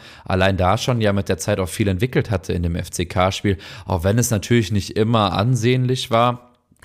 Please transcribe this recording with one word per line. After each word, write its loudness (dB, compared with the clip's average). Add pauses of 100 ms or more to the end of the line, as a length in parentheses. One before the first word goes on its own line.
(260)
allein 2
da 2
schon -2
ja 2
mit -2
der 0
Zeit -2
auch -2
viel -2
entwickelt 0
hatte -4
in -2
dem -2
F-C-K-Spiel, 0 (260)
auch -2
wenn 2
es 0
natürlich 2
nicht -4
immer 2
ansehnlich 0
war 0 (300)